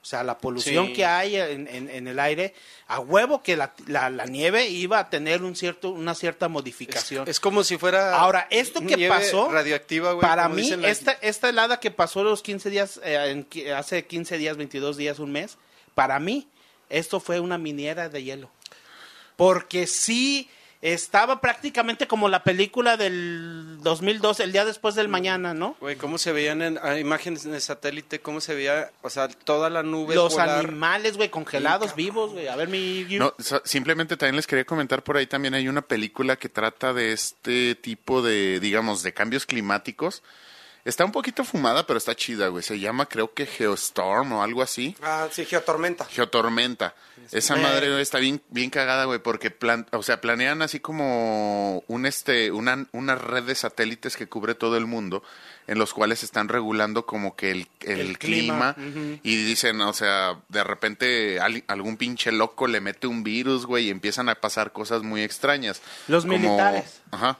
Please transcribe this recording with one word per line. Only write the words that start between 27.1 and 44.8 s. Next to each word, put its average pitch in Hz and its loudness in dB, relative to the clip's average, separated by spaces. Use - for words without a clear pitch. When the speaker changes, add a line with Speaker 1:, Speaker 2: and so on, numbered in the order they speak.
Speaker 2:
de 151 -8
satélite? 147 -6
¿Cómo 151 -8
se 156 -6
veía? 143 0
O 127 -8
sea, 135 -2
toda 151 0
la 165 -2
nube 156 -2
Speaker 1:
Los 165 6
Speaker 2:
polar. 156 4
Speaker 1:
animales, 170 0
güey, 202 0
congelados, 156 0
Speaker 2:
Sí, 202 -4
cabrón. 160 -4
Speaker 1:
vivos, 214 -2
güey. 170 -8
A 123 -4
ver, 160 -2
mi 185 -4
Gui- 196 -4
Speaker 3:
No, 139 2
so-, 139 -2
simplemente 160 -2
también 135 2
les 156 -2
quería 131 2
comentar 139 0
por 143 -2
ahí, 139 2
también 135 -2
hay 131 0
una 139 -2
película 131 0
que - -10
trata 113 -2
de 117 0
este 123 0
tipo 123 -2
de, 101 2
digamos, 104 0
de 90 -2
cambios 113 -2
climáticos. 110 -2
Está 151 2
un 202 -2
poquito 262 -2
fumada, 143 2
pero 123 2
está 117 -2
chida, 101 -2
güey. 87 -4
Se 107 -4
llama, 113 0
creo 110 -2
que 147 -4
Geostorm 104 0
o 107 0
algo 117 0
así. 131 -4